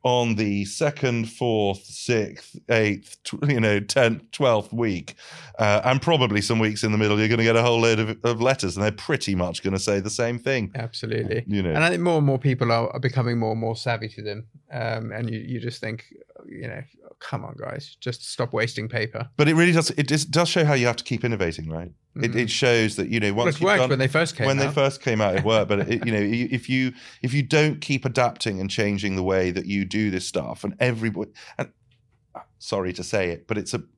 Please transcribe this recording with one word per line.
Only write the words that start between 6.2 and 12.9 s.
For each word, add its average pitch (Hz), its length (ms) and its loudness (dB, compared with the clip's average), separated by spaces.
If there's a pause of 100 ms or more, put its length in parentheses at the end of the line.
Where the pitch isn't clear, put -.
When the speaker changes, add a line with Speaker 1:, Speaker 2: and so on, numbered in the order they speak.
Speaker 1:
some 113 180 2
weeks 107 240 0
in 110 80 2
the 107 60 2
middle, 107 200 4
you're 107 120 2
gonna 113 140 4
get 113 120 6
a 117 60 6
whole 120 180 4
load 113 200 4
of, 107 260 -2
of 117 160 0
letters, 120 340 0
and 98 80 -2
they're 107 80 2
pretty 104 420 -4
much 90 300 -2
gonna 95 160 -2
say 101 220 0
the 104 80 -6
same 120 280 -4
thing. 120 380 -2
Speaker 2:
Absolutely. 113 720 -6
Speaker 1:
You 185 160 -2
know. 87 60 0
Speaker 2:
And 156 160 2
I 170 40 2
think 175 120 -2
more 170 160 2
and 147 80 2
more 135 120 2
people 123 360 0
are, 117 160 0
are 127 100 -6